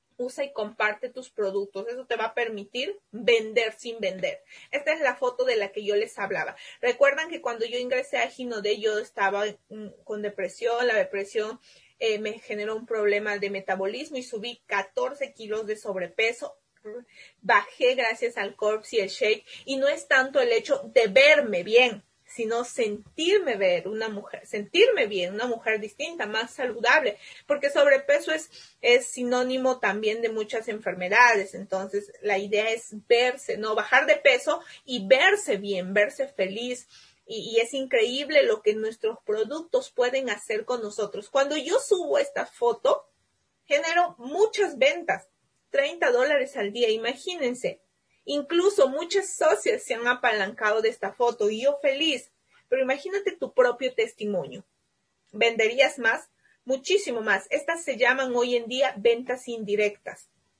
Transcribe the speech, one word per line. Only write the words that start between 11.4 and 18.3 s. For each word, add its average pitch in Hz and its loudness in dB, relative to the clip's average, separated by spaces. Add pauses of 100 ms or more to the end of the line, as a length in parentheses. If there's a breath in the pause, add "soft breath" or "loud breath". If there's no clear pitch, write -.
eh, 220 -2
me 214 -6
generó 214 -6
un 226 -8
problema 208 0
de 202 -4
metabolismo 196 -4
y 247 -8
subí 233 -10
catorce 247 -4
kilos 214 -8
de 214 -4
sobrepeso. 214 -4 (840 loud breath)
Bajé 233 2
gracias 240 -2